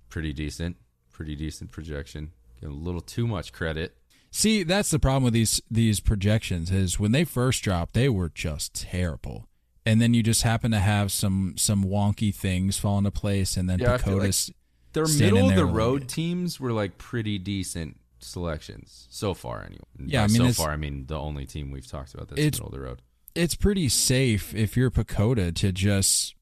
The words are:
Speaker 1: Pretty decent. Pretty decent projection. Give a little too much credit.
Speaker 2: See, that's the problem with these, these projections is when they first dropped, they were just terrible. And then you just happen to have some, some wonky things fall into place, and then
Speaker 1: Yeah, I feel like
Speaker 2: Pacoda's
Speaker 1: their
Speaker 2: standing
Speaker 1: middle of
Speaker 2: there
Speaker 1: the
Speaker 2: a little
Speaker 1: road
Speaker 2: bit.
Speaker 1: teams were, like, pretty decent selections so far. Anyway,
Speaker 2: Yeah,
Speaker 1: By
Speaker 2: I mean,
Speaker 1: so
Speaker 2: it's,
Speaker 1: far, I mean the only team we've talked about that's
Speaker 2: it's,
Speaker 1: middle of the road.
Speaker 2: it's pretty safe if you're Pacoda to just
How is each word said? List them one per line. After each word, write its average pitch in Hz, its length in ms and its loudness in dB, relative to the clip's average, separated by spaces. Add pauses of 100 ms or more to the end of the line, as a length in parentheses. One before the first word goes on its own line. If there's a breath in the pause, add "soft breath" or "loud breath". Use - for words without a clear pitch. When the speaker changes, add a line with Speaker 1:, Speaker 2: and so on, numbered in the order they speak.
(100)
Speaker 1:
Pretty 80 240 -6
decent. 78 420 -6 (380)
Pretty 76 220 -10
decent 78 360 -10
projection. 76 600 -12 (280)
Give 82 120 -12
a - 20 -10
little 85 280 -6
too - 260 -4
much 101 260 -6
credit. 80 420 -4 (360 soft breath)
Speaker 2:
See, 214 320 2
that's 190 280 0
the 147 80 2
problem 135 240 4
with 123 100 4
these, 113 280 2 (100)
these 110 280 2
projections 98 720 0
is 95 280 2
when 104 120 2
they 143 140 4
first 123 380 0
dropped, 87 300 -2
they 127 160 4
were 92 200 0
just - 440 -6
terrible. 80 760 -6 (380)
And 110 160 6
then 117 120 4
you 117 100 4
just 113 200 2
happen 113 280 0
to 110 80 2
have 101 320 2
some, 95 460 0
some 101 260 2
wonky 101 500 0
things 95 440 -2
fall 101 200 0
into 101 140 2
place, 98 460 -2
and 92 120 -2
then 92 100 0
Speaker 1:
Yeah, 123 140 4
I 127 40 2
feel 101 160 0
like 98 100 2
Speaker 2:
Pacoda's - 280 0 (420)
Speaker 1:
their 156 120 0
Speaker 2:
standing 156 300 6
Speaker 1:
middle 247 140 8
of - 60 6
Speaker 2:
there - 100 6
Speaker 1:
the - 60 2
Speaker 2:
a - 20 0
little 110 40 2 (140)
Speaker 1:
road 139 100 0
Speaker 2:
bit. 127 80 -14
Speaker 1:
teams 170 500 -4
were, 127 120 -2
like, 104 260 -2
pretty 107 420 -4
decent 90 600 -6 (200)
selections - 920 -10
so 101 240 -4
far. 55 320 -10
Anyway, - 140 -16 (200)
Speaker 2:
Yeah, - 220 0
Speaker 1:
By - 20 4
Speaker 2:
I 104 40 4
mean, 110 100 4
Speaker 1:
so 120 80 4
Speaker 2:
it's, 123 120 2
Speaker 1:
far, 78 140 0
I 76 60 -2
mean 71 300 -6
the 78 120 -6
only 71 260 -6
team 69 260 -10
we've 67 160 -12
talked 73 260 -14
about - 160 -14
that's - 120 -8
Speaker 2:
it's, 151 160 0
Speaker 1:
middle - 100 -10
of - 60 -12
the 67 120 -10
road. 62 160 -12 (340)
Speaker 2:
it's 165 200 0
pretty 190 340 2
safe 127 680 0
if 107 220 0
you're 123 140 2
Pacoda 104 600 0
to 98 180 0
just 98 720 0